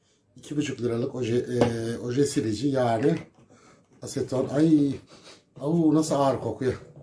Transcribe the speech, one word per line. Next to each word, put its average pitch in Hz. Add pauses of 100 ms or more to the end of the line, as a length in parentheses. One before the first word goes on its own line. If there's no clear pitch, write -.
(360)
iki -
buçuk 135
liralık 120
oje, 117
ee, 117
oje 123
silici, 113
yani 127 (840)
aseton. 123
Ay, 147 (640)
au, 156
nasıl 156
ağır 135
kokuyor. 117 (220)